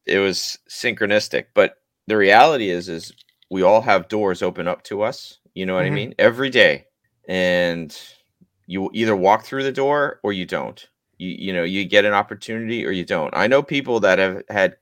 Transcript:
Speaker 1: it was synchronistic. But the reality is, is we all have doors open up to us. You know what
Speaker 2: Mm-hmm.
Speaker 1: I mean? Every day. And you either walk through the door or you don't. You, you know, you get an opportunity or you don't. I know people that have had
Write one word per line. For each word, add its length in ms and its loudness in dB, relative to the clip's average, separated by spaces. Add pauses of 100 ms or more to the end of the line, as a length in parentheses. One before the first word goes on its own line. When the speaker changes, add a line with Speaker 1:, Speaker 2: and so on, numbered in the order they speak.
Speaker 1:
it 120 0
was 400 -2 (120)
synchronistic. 840 -2
But 220 4 (320)
the 100 0
reality 540 6
is, 180 -4
is 240 -12 (360)
we 120 -2
all 200 6
have 280 2
doors 320 -2
open 260 -4
up 180 -4
to 180 -6
us. 360 -8 (140)
You 120 -8
know 100 -2
what 100 0
Speaker 2:
Mm-hmm. 80 -2
Speaker 1:
I 20 -4
mean? 240 -8
Every 300 2
day. 380 2 (400)
And 680 -2 (720)
you 280 -6
either 220 0
walk 300 2
through 180 -6
the 80 -2
door 520 -2
or 100 -2
you 120 -6
don't. 400 -8 (340)
You, 100 -10
you 240 -8
know, 100 -2
you 220 -4
get 200 4
an 80 0
opportunity 720 -6
or 60 -4
you 140 -6
don't. 320 -4
I 80 2
know 160 2
people 380 -4
that 180 4
have 320 -2
had 320 0